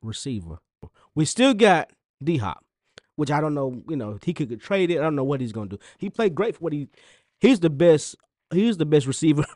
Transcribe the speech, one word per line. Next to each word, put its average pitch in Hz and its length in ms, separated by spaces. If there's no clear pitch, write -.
receiver. 104 560
We 156 120
still 262 280
got 196 380
D-Hop, 127 420
which 151 120
I 147 100
don't 151 140
know, 135 340
you 160 100
know, 107 260
he 175 100
could 143 160
get 117 120
traded. 180 360
I 139 60
don't 156 120
know 131 80
what 139 180
he's 117 100
gonna 104 180
do. 101 80
He 202 100
played 208 240
great 190 220
for - 60
what 165 120
he, 147 140
he's 240 200
the 165 100
best, 151 460
he's 202 260
the 160 80
best 147 200
receiver 147 400